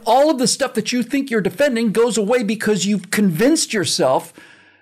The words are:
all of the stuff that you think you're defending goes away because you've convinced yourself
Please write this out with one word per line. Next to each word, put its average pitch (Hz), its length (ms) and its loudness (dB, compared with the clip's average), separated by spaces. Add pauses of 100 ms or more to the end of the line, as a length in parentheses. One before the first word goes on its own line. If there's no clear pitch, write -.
all 269 240 4
of 302 80 2
the 247 100 0
stuff - 280 -4
that 214 180 -4
you 247 80 -2
think 277 300 -4
you're 220 100 0
defending 226 500 0
goes 233 260 2
away 233 260 0
because 202 420 -2
you've 202 240 -2
convinced 214 640 0
yourself 156 600 0 (480)